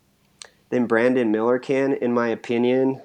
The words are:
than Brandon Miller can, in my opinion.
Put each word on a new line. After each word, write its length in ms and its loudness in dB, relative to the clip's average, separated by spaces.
than 160 0
Brandon 460 2
Miller 260 2
can, 360 -2
in 200 -2
my 140 0
opinion. 760 0